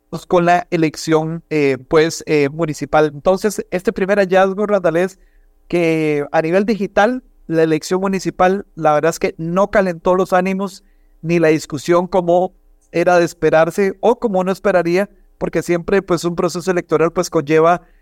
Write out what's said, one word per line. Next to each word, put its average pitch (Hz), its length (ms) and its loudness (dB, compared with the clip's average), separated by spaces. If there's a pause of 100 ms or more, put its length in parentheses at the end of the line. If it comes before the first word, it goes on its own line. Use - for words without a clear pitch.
(260)
con 175 200 2
la 175 260 2
elección, 160 760 -2
eh, 139 380 0
pues, 160 400 0
eh, 147 220 2
municipal. 156 680 -2
Entonces, 190 560 -2
este 180 220 -4
primer 202 260 -2
hallazgo, 190 480 0
Randall, 180 300 0
es 185 240 -2 (480)
que 160 640 -2
a 160 100 2
nivel 180 220 0
digital, 208 580 -2 (240)
la 160 160 0
elección 160 380 0
municipal, 190 760 -2
la 156 200 0
verdad 151 160 2
es - 100 -6
que - 180 -4
no 180 320 -2
calentó 185 460 0
los 185 160 -2
ánimos 190 500 -2 (400)
ni 170 160 0
la 160 100 4
discusión 165 600 0
como 180 440 0 (380)
era 175 260 2
de 175 80 4
esperarse 165 760 0
o 240 180 0
como 196 220 -2
uno 185 100 -2
esperaría, 185 580 0 (300)
porque 175 240 -4
siempre, 175 400 -2
pues, 170 220 -2
un 175 100 -4
proceso 175 340 -4
electoral, 165 440 0
pues, - 180 -4
conlleva, 160 520 2 (200)